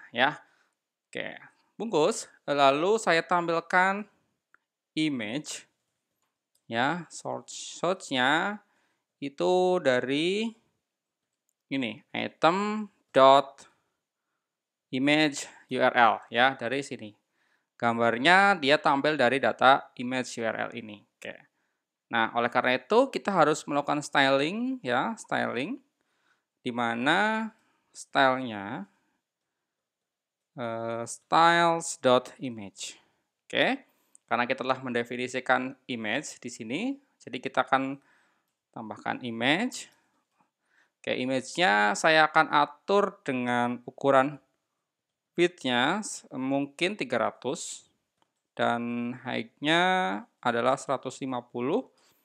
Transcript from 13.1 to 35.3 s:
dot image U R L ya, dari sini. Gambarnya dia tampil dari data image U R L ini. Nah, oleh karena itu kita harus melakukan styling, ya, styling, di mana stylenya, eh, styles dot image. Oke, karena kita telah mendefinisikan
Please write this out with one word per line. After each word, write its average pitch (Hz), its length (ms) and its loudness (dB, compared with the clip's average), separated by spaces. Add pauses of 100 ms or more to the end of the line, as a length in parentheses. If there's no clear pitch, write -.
dot 135 560 6 (1300)
image 147 560 0 (240)
U 123 80 0
R 127 140 4
L 113 180 8 (160)
ya, 127 240 4
dari 131 320 -6
sini. 110 240 -14 (640)
Gambarnya 123 880 4
dia 139 160 4
tampil 147 400 0
dari 127 240 2
data 123 560 4
image 123 400 -6
U 117 80 -4
R 110 240 -4
L - 80 -16
ini. 104 240 -16 (1080)
Nah, 113 240 0
oleh 120 160 0
karena 127 320 2
itu 262 320 2
kita - 160 -4
harus 156 400 2
melakukan 147 320 -2
styling, 156 800 0
ya, 143 400 0
styling, 123 560 -4 (880)
di 123 80 -4
mana 160 800 -2 (400)
stylenya, 131 960 -2 (1700)
eh, 117 480 -8
styles 165 960 2
dot 131 400 4
image. 110 560 -12 (480)
Oke, 175 400 -2 (400)
karena 117 240 -2
kita 131 160 -4
telah 127 160 -2
mendefinisikan 127 960 -2 (120)